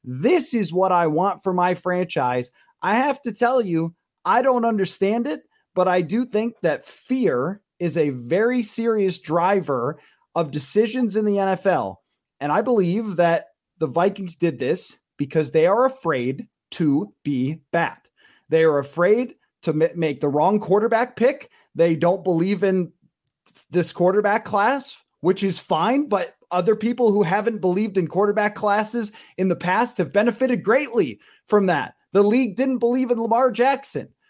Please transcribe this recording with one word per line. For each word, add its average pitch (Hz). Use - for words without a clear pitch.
this 196
is 196
what 185
I 175
want 170
for 185
my 180
franchise." 175
I 190
have 269
to 233
tell 247
you, 170
I 214
don't 247
understand 214
it, 311
but 180
I 180
do 202
think 226
that 156
fear 185
is 170
a 151
very 185
serious 214
driver 160
of 165
decisions 220
in 214
the 202
N 196
F 185
L. 113
And 143
I 196
believe 208
that 170
the 156
Vikings 180
did 160
this -
because 151
they 160
are 226
afraid 139
to 165
be 143
bad. 170
They 160
are 151
afraid 208
to 165
ma-, 156
make 156
the 147
wrong 160
quarterback 220
pick. 277
They 165
don't 175
believe 185
in 190
this 170
quarterback 202
class, 226
which 190
is 190
fine, 220
but 190
other 180
people 226
who 202
haven't 208
believed 185
in 170
quarterback 208
classes 208
in 190
the 180
past 190
have 156
benefited 226
greatly 220
from 208
that. 147
The 202
league 214
didn't 262
believe 240
in 233
Lamar 233
Jackson. 247